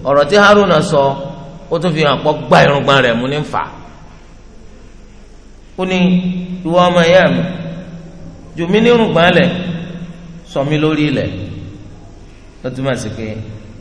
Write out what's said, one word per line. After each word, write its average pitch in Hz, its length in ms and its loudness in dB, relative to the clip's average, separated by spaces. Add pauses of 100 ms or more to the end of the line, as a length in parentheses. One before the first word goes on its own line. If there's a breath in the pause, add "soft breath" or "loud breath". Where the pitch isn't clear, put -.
ọ̀rọ̀ 143 240 2
tí 147 120 0
Haruna 202 460 4
sọ, 147 200 2 (640)
ó 165 120 -4
tún 165 140 -2
fi 156 120 0
hàn 135 180 2
pọ̀ 151 160 0
gbá 160 240 2
irùngbọ̀n 139 400 2
rẹ̀ 120 120 2
mú 120 120 -2
ní 143 160 -4
fà. 90 200 -6 (2000)
Ó 185 120 -6
ní, 185 140 -2 (640)
"Ìwọ 165 160 0
ọmọ 180 240 4
ìyá 175 260 6
mi, - 140 0 (1080)
jù 170 140 -6
mí 202 140 4
nírùngbọ̀n 214 540 4
lẹ̀, - 140 4 (1000)
sọ - 180 -6
mí 151 140 0
lórí 151 280 0
ilẹ̀." 117 240 -2 (1300)
Ó 131 120 -10
túmọ̀ 131 260 -4
sí 107 120 -8
pé 110 180 -10 (540)